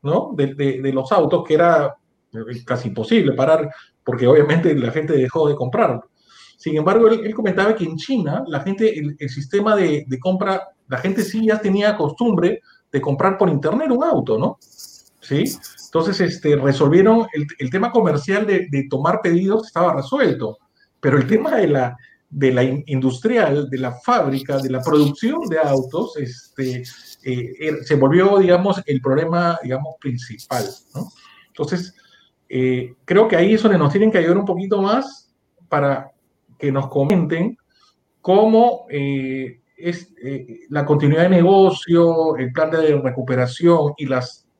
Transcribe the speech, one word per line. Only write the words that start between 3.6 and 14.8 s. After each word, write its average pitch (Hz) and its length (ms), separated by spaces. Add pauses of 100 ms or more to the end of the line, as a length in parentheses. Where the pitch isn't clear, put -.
porque 123 240
obviamente 151 480
la 123 160
gente 156 220
dejó 143 340
de 147 80
comprar. 127 440 (580)
Sin 156 200
embargo, 214 320
él, 226 160
él 214 100
comentaba 208 400
que 196 80
en 160 140
China, 208 500
la 143 140
gente, 196 360
el, 147 220
el 139 100
sistema 202 460
de, 151 320
de 127 120
compra, 185 500 (180)
la 127 100
gente 196 240
sí 220 240
ya 214 140
tenía 208 380
costumbre 190 640 (300)
de 135 100
comprar 185 360
por 185 120
internet 180 420
un 262 140
auto, 156 320
¿no? 185 200 (640)